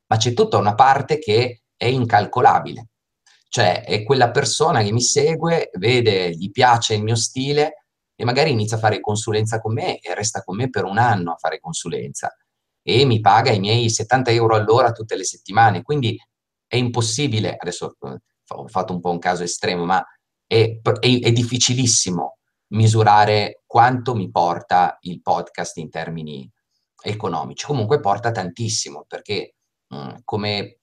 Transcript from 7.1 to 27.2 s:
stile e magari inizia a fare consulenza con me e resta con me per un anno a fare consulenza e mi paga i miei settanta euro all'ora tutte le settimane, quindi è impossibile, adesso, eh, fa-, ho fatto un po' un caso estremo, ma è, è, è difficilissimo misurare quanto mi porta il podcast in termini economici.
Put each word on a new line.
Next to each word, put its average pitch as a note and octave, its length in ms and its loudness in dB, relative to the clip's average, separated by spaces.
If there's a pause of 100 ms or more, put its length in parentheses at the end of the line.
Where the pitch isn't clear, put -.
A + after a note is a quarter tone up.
stile C#3+ 720 -2 (300)
e G#2 80 -8
magari C3+ 280 2
inizia A2 260 -2
a - 20 -4
fare G#2+ 220 0
consulenza G#2+ 580 -2
con G#2+ 140 -4
me D3+ 260 -4
e F2+ 160 -8
resta G2+ 260 -6
con F#2 140 -10
me B2+ 140 -2
per G2 160 -4
un F#2+ 120 -4
anno G2 360 0
a - 40 -10
fare D#2 220 -6
consulenza D2+ 760 -8 (480)
e B2 220 2
mi A2+ 160 4
paga A2+ 320 6
i G#2 80 2
miei A2+ 300 2
settanta A#2+ 420 0
euro A2+ 240 4
all'ora A2+ 380 4
tutte A2 240 -8
le F#2 80 -8
settimane, G2+ 560 2
quindi B2 360 -2 (500)
è - 100 -4
impossibile, A#2+ 800 -2
adesso, - 440 -10
eh, C2+ 180 -12 (240)
fa-, - 120 -16
ho - 120 -14
fatto F#2 260 -4
un F2+ 60 -4
po' F2+ 120 -4
un F2 80 -2
caso F2 240 -2
estremo, F2 420 -4
ma F#2 180 0 (420)
è, A2+ 360 2
è, A#2+ 380 2
è A#2 120 2
difficilissimo A#2+ 1080 0 (320)
misurare G#2+ 960 4
quanto B2 500 2
mi F2+ 140 -4
porta F2 720 0
il F2 200 -12
podcast F2 560 -4
in D#2 120 -12
termini D#2+ 600 -10 (520)
economici. E2+ 640 -6